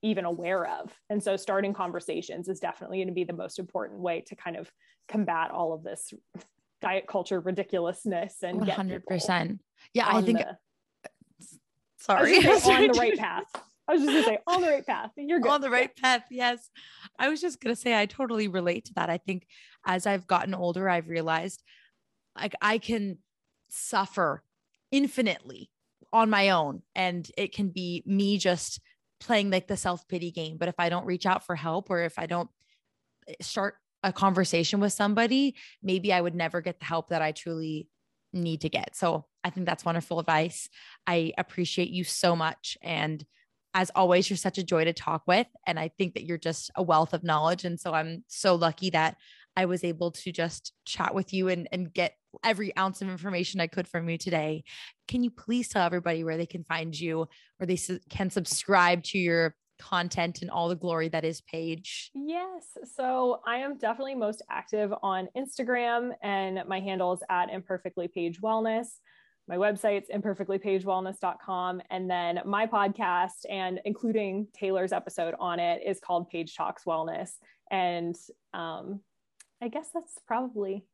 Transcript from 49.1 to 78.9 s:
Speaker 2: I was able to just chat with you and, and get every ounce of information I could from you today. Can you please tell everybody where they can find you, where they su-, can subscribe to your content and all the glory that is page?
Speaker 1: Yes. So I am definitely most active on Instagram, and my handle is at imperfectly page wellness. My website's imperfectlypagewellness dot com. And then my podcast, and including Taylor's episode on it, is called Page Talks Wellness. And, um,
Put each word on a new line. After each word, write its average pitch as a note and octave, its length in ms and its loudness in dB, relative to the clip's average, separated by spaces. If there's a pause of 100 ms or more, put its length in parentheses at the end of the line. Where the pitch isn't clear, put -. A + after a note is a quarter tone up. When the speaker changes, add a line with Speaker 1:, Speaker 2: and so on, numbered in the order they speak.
Speaker 2:
I F#3 100 2
was F3+ 180 -2
able E3+ 280 -2
to - 200 -10
just E3+ 420 -4 (120)
chat - 280 -2
with F#3+ 200 -2
you F#3 160 2
and, F3 220 -2
and F3+ 220 -4
get F3 220 0 (280)
every G#3 340 0
ounce F#3+ 240 0
of F#3+ 80 -4
information F3+ 500 -4
I E3+ 80 2
could F3+ 200 -4
from E3 220 -4
you E3 80 -2
today. D#3 460 -2 (440)
Can B3 160 0
you A#3+ 60 2
please A#3+ 380 -4
tell F#3+ 180 2
everybody E3+ 380 0
where D#3+ 140 -2
they E3+ 80 -2
can E3+ 180 -10
find D#3+ 340 -4
you, D#3+ 300 -2 (300)
where F#3 100 -4
they F3+ 80 2
su-, F3+ 240 -4 (100)
can F#3+ 200 -2
subscribe F3 720 4
to - 140 -4
your E3+ 380 4 (240)
content F3 600 -2
and F3 100 -8
all E3+ 180 -2
the F3+ 60 0
glory E3 340 -2
that D#3+ 160 -2
is D#3+ 160 -4
page? E3 720 -8
Speaker 1:
Yes. E4+ 640 -8 (180)
So B3+ 500 0
I A#3 120 -2
am C#4 200 -4
definitely C4+ 380 -2
most G#3+ 340 -2
active G#3 440 -2 (100)
on F#3+ 320 0
Instagram, B3 760 -2 (100)
and F#3+ 460 -2
my F#3+ 120 -2
handle F#3+ 340 -2
is F3+ 160 -6
at F3+ 200 0
imperfectly F#3 580 -6
page E3+ 340 -6
wellness. A3 460 0 (600)
My F3 100 -4
website's G3+ 520 0
imperfectlypagewellness F#3+ 1080 -2
dot F3+ 220 -4
com. F3+ 480 -4
And F#3 200 -4
then F3 360 0
my G3+ 220 0
podcast, G3 840 0
and F#3 340 -4
including G#3 720 -2
Taylor's F#3+ 400 -2
episode E3+ 460 -4
on F3 200 -4
it, E3+ 260 0
is F#3 140 -4
called F3 300 -2
Page E3 260 -8
Talks - 300 -6
Wellness. E3 460 -4 (380)
And, F3 460 -2 (380)
um, F#3 480 -10 (600)